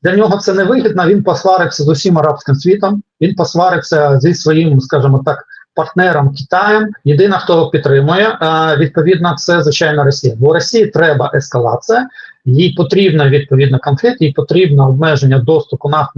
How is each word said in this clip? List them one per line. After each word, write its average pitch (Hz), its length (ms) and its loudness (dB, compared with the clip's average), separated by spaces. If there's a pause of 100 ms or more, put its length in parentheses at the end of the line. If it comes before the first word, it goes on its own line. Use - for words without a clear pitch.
Для 180 140 0
нього 202 220 2
це 202 160 -4
невигідно, 190 540 0
він 202 160 2
посварився 180 600 -2
з 143 40 0
усім 160 300 0
арабським 147 380 -2
світом, 202 480 -2 (180)
він 185 140 -2
посварився 165 840 0
зі 165 140 2
своїм, 156 480 0
скажімо 135 440 0
так, - 180 -4 (320)
партнером 156 580 0
Китаєм. 208 560 -2 (140)
Єдина, 180 340 2
хто 165 320 0
підтримує, 151 720 0
е, 160 360 0
відповідно, 165 600 0
це, 170 260 0
звичайно, 151 400 0
Росія. 135 340 0
Бо 139 160 2
Росії 185 340 0
треба 147 480 0
ескалація, 139 720 -2 (380)
їй 143 280 2
потрібна, 160 560 0
відповідно, 135 500 0
конфлікт, 233 420 -2
їй 151 120 0
потрібно 147 560 2
обмеження 135 500 2
доступу 147 500 -2
нафти 151 280 -2